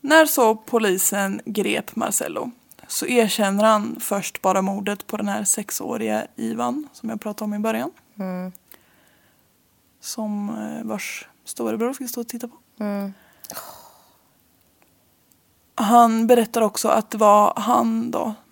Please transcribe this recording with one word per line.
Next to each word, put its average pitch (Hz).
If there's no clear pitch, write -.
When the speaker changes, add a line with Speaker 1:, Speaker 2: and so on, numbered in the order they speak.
Speaker 1:
När 311
så 233
polisen 202
grep 208
Marcello -
så -
erkänner 208
han 220
först -
bara 190
mordet 196
på 214
den 208
här 214
sexåriga 110
Ivan 117
som -
jag 220
pratade 208
om 208
i 208
början. 226
Speaker 2:
Mm. 185
Speaker 1:
Som, 208
eh, 220
vars -
storebror 233
fick 262
stå 240
och 233
titta 240
på. -
Speaker 2:
Mm. 202
Speaker 1:
Han 226
berättar 233
också 214
att 220
det 226
var 208
han 226
då 233